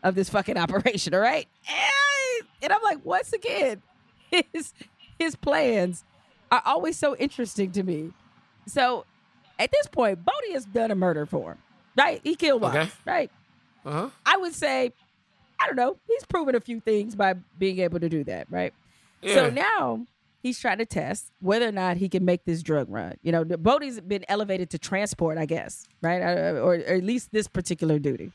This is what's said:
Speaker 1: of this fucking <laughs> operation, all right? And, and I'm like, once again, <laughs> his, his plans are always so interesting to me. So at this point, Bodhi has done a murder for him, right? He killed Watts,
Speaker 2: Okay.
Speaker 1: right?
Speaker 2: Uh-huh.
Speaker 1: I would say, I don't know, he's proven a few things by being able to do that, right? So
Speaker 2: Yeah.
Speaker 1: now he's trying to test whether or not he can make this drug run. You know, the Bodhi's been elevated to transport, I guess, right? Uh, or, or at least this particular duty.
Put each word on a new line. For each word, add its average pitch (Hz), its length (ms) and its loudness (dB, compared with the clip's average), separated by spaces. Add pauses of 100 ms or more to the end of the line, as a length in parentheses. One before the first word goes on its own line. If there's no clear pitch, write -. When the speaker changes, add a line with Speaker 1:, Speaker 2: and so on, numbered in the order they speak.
Speaker 1:
of 190 120 2
this 190 140 0
fucking - 280 0
<laughs> 170 80 2
operation, 185 480 0
all 185 80 4
right? 277 260 2 (220)
And, 539 760 0 (160)
and 339 100 2
I'm 440 100 2
like, 370 220 0
once 359 260 -2
again, 359 500 -2 (480)
<laughs> - 0 - (220)
his, 311 220 -10 (440)
his 330 200 -2
plans 226 640 0 (480)
are 254 140 4
always 330 320 0
so 285 180 0
interesting 202 560 -4
to 190 120 -2
me. 165 280 -4 (560)
So 247 380 0 (520)
at - 140 0
this 587 160 2
point, 196 380 0
Bodhi 508 280 -2
has 262 120 -4
done 226 260 0
a 202 40 0
murder 175 300 0
for 85 280 -6
him, - 40 -18 (400)
right? 294 280 4
He 311 100 0
killed 277 260 2
Watts, 127 140 0
Speaker 2:
Okay. 160 140 2 (160)
Speaker 1:
right? 320 260 0 (540)
Speaker 2:
Uh-huh. 160 240 -4 (160)
Speaker 1:
I 311 120 6
would 349 160 -4
say, 262 380 0 (680)
I - 60 2
don't 262 100 -2
know, 254 200 2 (120)
he's 480 160 0
proven 285 300 0
a 233 40 4
few 226 220 -8
things 214 340 0
by 190 200 2 (220)
being 185 220 0
able 175 220 0
to 170 80 0
do 156 160 -2
that, 90 240 -8
right? 180 240 -2 (500)
So 254 220 6
Speaker 2:
Yeah. 240 40 4
Speaker 1:
now 262 560 -2 (360)
he's 247 180 -4
trying 202 180 0
to 226 80 -2
test 170 540 -6
whether 208 280 2
or 214 40 -2
not 185 260 0
he 185 120 0
can 185 160 2
make 180 180 2
this 170 180 -2
drug 143 280 0
run. 98 320 -8
You 165 100 -2
know, 165 140 2
the 170 120 -4
Bodhi's 247 440 2
been 190 260 -6
elevated 196 440 -2
to 170 60 -8
transport, 175 600 -2
I 156 80 -2
guess, - 420 -8 (140)
right? 175 200 0
Uh, 170 380 0
or, 175 140 4
or - 20 4
at 180 280 0
least 233 280 -4
this 214 160 0
particular 160 520 -2
duty. 139 360 -4